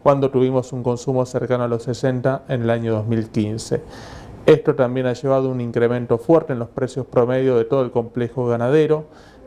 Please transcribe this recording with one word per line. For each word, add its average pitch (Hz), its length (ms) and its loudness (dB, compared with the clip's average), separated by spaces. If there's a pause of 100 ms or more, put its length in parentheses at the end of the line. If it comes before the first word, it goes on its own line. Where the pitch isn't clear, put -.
cuando 139 300 4
tuvimos 127 420 0
un 127 80 -8
consumo 127 460 -2
cercano 123 380 -2
a - 20 -2
los 117 160 -2
sesenta 131 640 -2
en 123 160 -2
el 117 80 2
año 117 220 0
dos 107 120 -2
mil 113 240 -2
quince. 110 540 -2 (640)
Esto 156 260 6
también 127 320 0
ha 123 80 0
llevado 135 360 0
a - 20 -2
un 123 100 -4
incremento 117 560 0
fuerte 156 360 2
en 120 40 -4
los 117 120 -6
precios 127 360 -6
promedio 127 520 2
de 113 80 2
todo 135 180 0
el 120 80 -4
complejo 120 560 -4
ganadero. 151 580 2 (420)